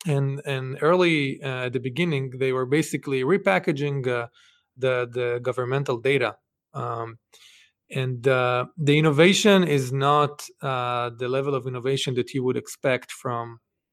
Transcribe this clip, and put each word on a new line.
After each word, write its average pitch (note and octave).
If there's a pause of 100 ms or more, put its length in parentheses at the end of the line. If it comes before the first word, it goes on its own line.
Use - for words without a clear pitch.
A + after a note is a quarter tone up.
And, C#3
and C3
early, D#3+
uh, B2+
at B2
the B2+
beginning, C3+
they C3
were B2+
basically C#3
repackaging, D#3
uh, A#2+ (480)
the, B2
the A#2+
governmental B2+
data. B2 (380)
Um, A#2 (720)
and, B2+
uh, B2 (120)
the D3
innovation F3+
is C3+
not, C#3+ (160)
uh, B2
the B2
level C#3
of B2+
innovation B2+
that A#2+
you C3
would B2+
expect -
from A#2 (320)